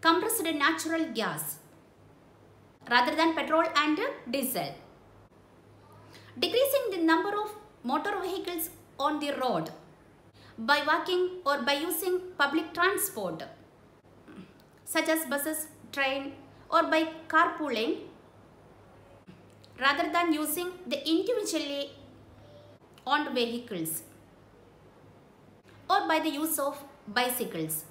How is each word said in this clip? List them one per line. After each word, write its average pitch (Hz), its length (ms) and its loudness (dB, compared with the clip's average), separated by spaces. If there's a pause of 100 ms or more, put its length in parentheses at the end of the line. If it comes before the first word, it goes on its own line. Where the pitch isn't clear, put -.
compressed 359 420 4
natural 320 680 0
gas, 185 460 -4 (1300)
rather 285 240 4
than 320 220 4
petrol 311 280 2 (120)
and 302 240 2 (280)
diesel. 202 460 -2 (1600)
Decreasing 508 520 2
the 370 80 -4
number 339 420 4
of 427 140 -6 (300)
motor 311 360 -2
vehicles 349 500 -6 (280)
on 294 220 0
the 285 200 -2
road 202 300 0 (880)
by 285 260 2
walking 339 640 0
or 285 160 2
by 285 120 2
using 359 460 -2 (160)
public 285 380 0
transport, 220 680 0 (1400)
such 320 240 0
as 320 180 2
buses, 285 420 -4 (240)
train, 269 400 -2 (360)
or 330 140 4
by 320 260 4 (200)
carpooling, 311 680 2 (1800)
rather 285 320 2
than 339 200 2
using 311 400 -2 (160)
the 285 200 -4
individually 320 840 -2 (1120)
owned 285 260 0
vehicles 226 680 -4 (1900)
or 392 200 4
by 320 100 4
the 311 100 0
use 302 300 -2
of 285 240 -2 (240)
bicycles. 208 840 -2